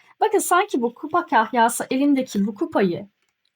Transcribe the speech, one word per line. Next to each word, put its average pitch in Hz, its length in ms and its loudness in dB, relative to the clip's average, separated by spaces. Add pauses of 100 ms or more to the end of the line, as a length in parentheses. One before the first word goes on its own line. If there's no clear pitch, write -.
(200)
Bakın 415 200 2
sanki 359 420 0
bu 233 120 -2
kupa 330 320 -4
kahyası, 233 640 0
elimdeki 262 580 0
bu 214 80 -6
kupayı 202 540 -2 (460)